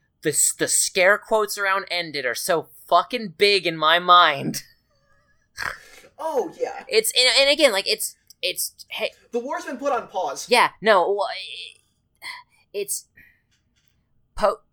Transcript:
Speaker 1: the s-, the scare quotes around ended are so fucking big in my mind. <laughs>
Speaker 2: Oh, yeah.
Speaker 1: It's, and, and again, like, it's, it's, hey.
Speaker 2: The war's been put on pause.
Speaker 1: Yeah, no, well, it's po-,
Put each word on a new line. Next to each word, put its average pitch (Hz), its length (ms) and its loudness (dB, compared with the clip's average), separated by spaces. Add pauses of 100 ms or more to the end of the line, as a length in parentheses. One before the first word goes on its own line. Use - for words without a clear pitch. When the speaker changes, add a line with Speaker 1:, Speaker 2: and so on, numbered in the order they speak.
(240)
Speaker 1:
the 160 60 -2
s-, - 280 0
the 151 100 -2
scare 190 520 2
quotes 208 400 -2
around 196 320 -2
ended 160 340 -6
are 120 80 -2
so 160 360 -2 (180)
fucking 185 500 0
big 202 300 4
in 165 100 -4
my 160 220 4
mind. 175 680 4
<laughs> - 40 -20 (1500)
Speaker 2:
Oh, 311 420 -4
yeah. - 280 -8
Speaker 1:
It's, - 280 0
and, 254 140 2 (100)
and 277 120 4
again, 294 200 4
like, 196 160 -2
it's, - 280 -6 (260)
it's, - 320 -6 (160)
hey. - 220 -8 (200)
Speaker 2:
The 233 80 -4
war's 311 260 -8
been 302 120 -10
put 277 160 -4
on 226 140 -4
pause. 185 420 -8
Speaker 1:
Yeah, 208 200 4 (120)
no, 190 300 4
well, 202 160 -2 (1500)
it's - 320 -8 (1300)
po-, - 260 -2 (120)